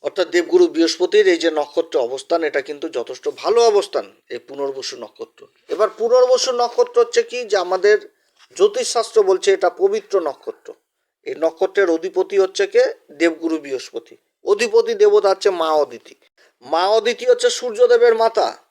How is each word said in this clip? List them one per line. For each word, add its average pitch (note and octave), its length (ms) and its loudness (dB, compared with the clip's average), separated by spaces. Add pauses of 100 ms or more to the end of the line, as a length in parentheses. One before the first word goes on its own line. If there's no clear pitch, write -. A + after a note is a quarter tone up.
অর্থাৎ - 240 -2
দেবগুরু F4 380 2
বৃহস্পতির F#3+ 600 2
এই E3+ 160 2
যে E3 60 2
নক্ষত্রে D#3 500 -4
অবস্থান, C3+ 440 -4
এটা C#3+ 160 -2
কিন্তু D3 280 -12
যথেষ্ট B2+ 360 -10 (120)
ভালো A3 260 0
অবস্থান G3 440 0 (220)
এই A#2 200 -12
পুনর্বসু C#3 480 -8
নক্ষত্র। - 460 -18 (260)
এবার G3+ 200 -2 (100)
পুনর্বসু B3+ 540 2
নক্ষত্র A#3+ 480 -2
হচ্ছে A3+ 220 0
কি, A#3 220 -10
যে G3+ 120 -2
আমাদের F#3 400 2 (600)
জ্যোতিষশাস্ত্র A3 680 0
বলছে F#3+ 300 2
এটা F#3+ 180 0
পবিত্র G3+ 500 -2
নক্ষত্র। - 480 -10 (580)
এই C3 80 -10
নক্ষত্রের E3+ 560 -2
অধিপতি F3+ 480 -2
হচ্ছে F#3+ 280 -2
কে? A3+ 160 0 (380)
দেবগুরু D#3+ 380 -2
বৃহস্পতি। C3+ 560 -12 (300)
অধিপতি A3 500 0
দেবতা G3+ 340 4
হচ্ছে F#3+ 220 0
মা E3 240 -4
অদিতি। C#3 400 -4 (500)
মা D#3+ 240 -2
অদিতি A3 380 0
হচ্ছে A#3+ 240 2
সূর্যদেবের A#3+ 640 2
মাতা। A3+ 320 0 (240)